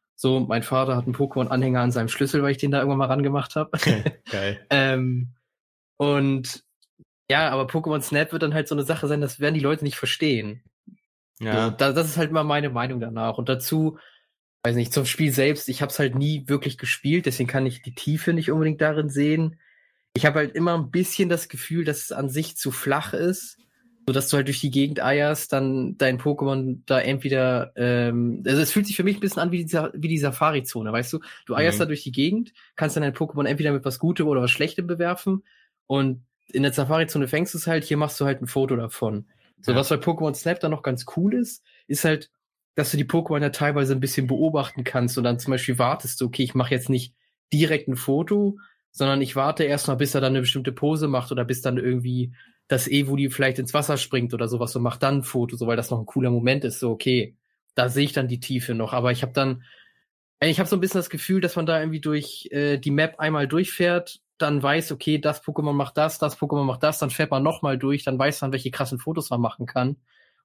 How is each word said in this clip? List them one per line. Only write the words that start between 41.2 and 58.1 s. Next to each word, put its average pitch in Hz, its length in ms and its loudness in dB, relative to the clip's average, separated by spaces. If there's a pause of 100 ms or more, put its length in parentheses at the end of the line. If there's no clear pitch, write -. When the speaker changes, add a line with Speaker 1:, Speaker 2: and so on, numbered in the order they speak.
Speaker 1:
ist, 247 300 -4 (240)
ist 147 180 -2
halt, 156 240 0 (460)
dass - 160 0
du 147 60 0
die 139 80 2
Pokémon 160 360 0
ja 147 80 2
teilweise 143 440 2
ein 131 60 0
bisschen 131 280 0
beobachten 139 560 0
kannst 120 340 0
und 120 80 0
dann 120 140 2
zum 135 120 -4
Beispiel 127 280 0
wartest 127 420 0
du, 123 60 0
okay, 123 160 -2
ich 120 120 -4
mach 127 140 2
jetzt 123 200 -2
nicht 123 260 -2 (360)
direkt 156 360 2
ein 131 80 -2
Foto, 196 640 0 (360)
sondern 139 260 2
ich 127 140 -2
warte 151 300 2
erst 143 240 0
mal, 131 60 2
bis 135 200 0
er 135 60 4
dann 131 100 4
eine 135 80 4
bestimmte 127 320 0
Pose 151 380 0
macht 127 200 0
oder 123 140 -2
bis 123 180 -2
dann 127 160 0
irgendwie 123 560 0 (360)
das 127 180 2
Evoli 139 420 2
vielleicht 131 300 0
ins 123 140 -6
Wasser 147 240 2
springt 120 360 -2
oder 113 140 -2
sowas 117 260 -2
und 120 100 -2
macht 120 200 -2
dann 139 140 4
ein 131 60 0
Foto, 120 340 -2
so, 117 100 -2
weil 117 80 2
das 117 160 -2
noch 117 80 0
ein 110 60 -6
cooler 127 260 0
Moment 127 320 2
ist, 120 160 -4
so, 120 120 0
okay, 120 440 0 (400)
da 123 140 2
sehe 139 160 2
ich 135 80 -4